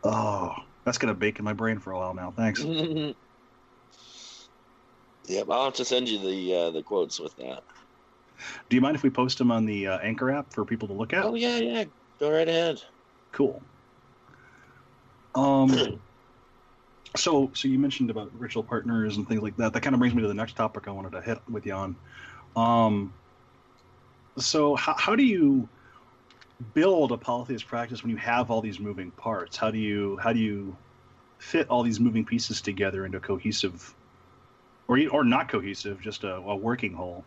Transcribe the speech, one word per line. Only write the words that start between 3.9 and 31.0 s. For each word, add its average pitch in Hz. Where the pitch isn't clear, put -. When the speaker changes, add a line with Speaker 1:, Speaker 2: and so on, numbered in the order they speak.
Speaker 2:
Yep, 98
I'll 120
have 135
to 127
send 127
you 107
the, 95
uh, 85
the 80
quotes 90
with 76
that. 64
Speaker 1:
Do 120
you 127
mind 143
if 135
we 139
post 127
them 123
on 113
the, 101
uh, 92
Anchor 113
app 139
for 110
people 117
to 101
look 110
at? 190
Speaker 2:
Oh, 220
yeah, 240
yeah. 233
Go 147
right 160
ahead. 165
Speaker 1:
Cool. 139
Um, 135
Speaker 2:
<clears throat> -
Speaker 1:
so, 139
so -
you 131
mentioned 131
about 107
ritual 117
partners 110
and 101
things 110
like 104
that. 110
That -
kinda 135
brings 123
me 120
to 110
the 101
next 113
topic 107
I 101
wanted 95
to 92
hit 113
with 107
you 101
on. 95
Um, 113
so 147
how, 151
how 202
do 277
you 147
build 160
a 117
polytheist 120
practice 117
when 117
you 104
have 120
all 113
these 101
moving 95
parts? 98
How 110
do 110
you, 104
how 117
do 120
you 101